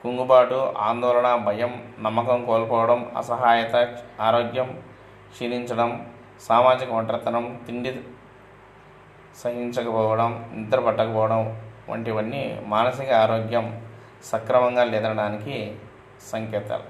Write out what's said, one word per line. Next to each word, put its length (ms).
కుంగుబాటు, 720
ఆందోళన, 580
భయం, 640
నమ్మకం 460
కోల్పోవడం, 720
అసహాయత, 800
ఆరోగ్యం 580
క్షీణించడం, 760
సామాజిక 480
ఒంటరితనం, 800
తిండి 340
సహించకపోవడం, 1080
నిద్ర 260
పట్టకపోవడం 920
వంటివన్నీ 760
మానసిక 460
ఆరోగ్యం 760
సక్రమంగా 600
లేదనడానికి 920
సంకేతాలు. 580